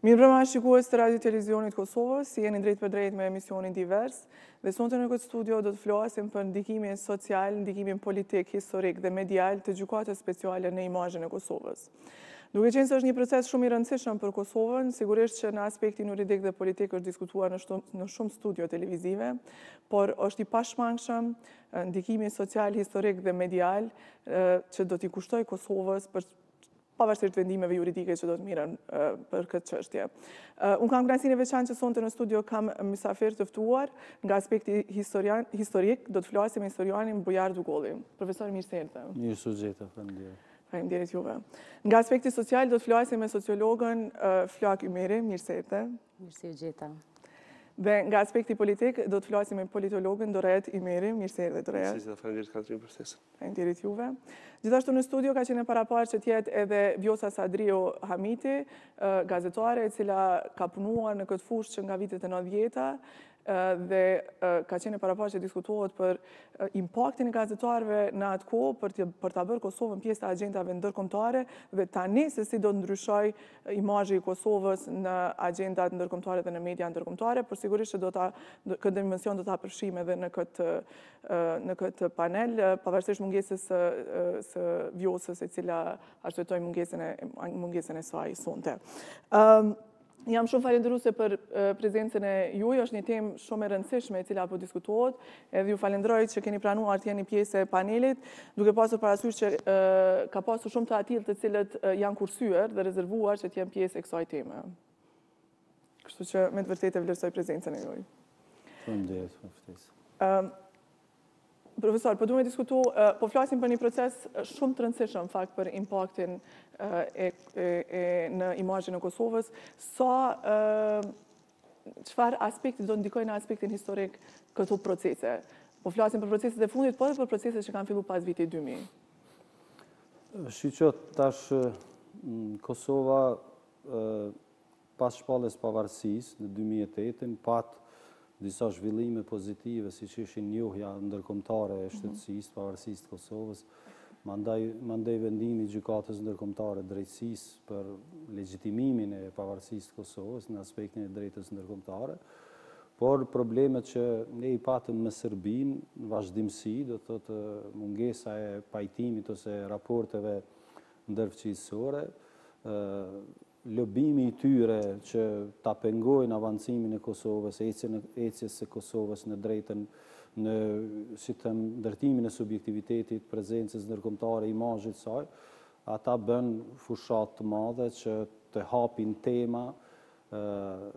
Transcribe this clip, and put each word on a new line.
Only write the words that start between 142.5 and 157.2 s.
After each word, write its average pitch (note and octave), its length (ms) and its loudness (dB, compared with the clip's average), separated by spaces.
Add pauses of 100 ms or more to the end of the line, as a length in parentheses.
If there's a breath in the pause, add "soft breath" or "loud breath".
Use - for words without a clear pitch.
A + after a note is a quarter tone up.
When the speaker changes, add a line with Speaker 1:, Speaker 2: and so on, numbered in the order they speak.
Speaker 2:
pavarësisë G2 500 -10
të - 60 -20
Kosovës, G#2+ 540 -12 (640 loud breath)
mandaj, G#2+ 360 -2 (200)
mandej A2+ 380 -2
vendimi A2 460 -2
i - 20 -8
Gjykatës G#2 540 -4
Ndërkombëtare G2+ 640 -6
Drejtësisë G2 760 -10 (100)
për G2+ 240 -10 (440)
legitimimin G#2 760 -2
e F#2+ 180 -12
pavarësisë G2 580 -10
të - 60 -20
Kosovës G#2 540 -12
në G#2 100 -8
aspektin G#2 440 -10
e G2 60 -10
drejtës G2 420 -12
ndërkombëtare, G2 640 -10 (800 loud breath)
por C3+ 280 4
problemet B2 600 2
që A#2 480 0
ne B2 200 -2
i A#2+ 60 0
patëm A#2+ 360 -2
me A2+ 140 0
Serbinë A2+ 680 0 (220)
në A2+ 80 -8
vazhdimsi, G#2+ 800 -2
do A#2+ 120 -6
të - 100 -14
thotë, G#2 640 -8